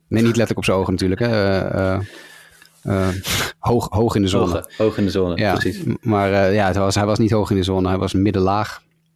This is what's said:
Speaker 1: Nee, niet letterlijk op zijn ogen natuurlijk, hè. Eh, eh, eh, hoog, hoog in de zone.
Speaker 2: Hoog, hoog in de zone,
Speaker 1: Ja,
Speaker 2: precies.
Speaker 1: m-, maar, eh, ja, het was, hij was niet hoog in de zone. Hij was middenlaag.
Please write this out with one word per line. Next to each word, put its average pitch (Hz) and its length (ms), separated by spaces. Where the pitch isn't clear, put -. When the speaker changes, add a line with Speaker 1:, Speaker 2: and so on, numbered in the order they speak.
Speaker 1:
Nee, 110 140
niet 113 140
letterlijk 113 220
op 92 60
zijn 95 120
ogen 98 160
natuurlijk, 92 280
hè. 117 80
Eh, 95 680
eh, 95 60
eh, 95 260
hoog, 120 320
hoog 110 240
in 110 80
de 95 60
zone. 90 240
Speaker 2:
Hoog, - 240
hoog 110 220
in 104 60
de 95 60
zone, 92 260
Speaker 1:
Ja, 101 160
Speaker 2:
precies. 95 320
Speaker 1:
m-, - 160
maar, 101 320
eh, 98 220
ja, 104 120
het 92 100
was, 98 180
hij 101 120
was 104 120
niet 110 120
hoog 107 200
in 101 60
de 95 60
zone. 92 260
Hij 92 100
was 95 160
middenlaag. 98 680